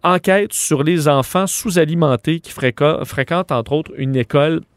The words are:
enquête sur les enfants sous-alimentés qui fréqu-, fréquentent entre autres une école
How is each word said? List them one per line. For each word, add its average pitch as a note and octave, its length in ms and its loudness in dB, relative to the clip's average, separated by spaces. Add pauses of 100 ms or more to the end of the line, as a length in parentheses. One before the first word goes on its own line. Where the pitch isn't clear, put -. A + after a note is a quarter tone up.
enquête F#3+ 480 2
sur - 320 -2
les D#3+ 240 2
enfants D3+ 400 2
sous-alimentés E3 960 0
qui - 100 -20
fréqu-, C#3+ 540 0
fréquentent E3+ 480 -4
entre A#2 180 -2
autres D#3 240 -2
une C3+ 220 -2
école D3+ 440 0 (160)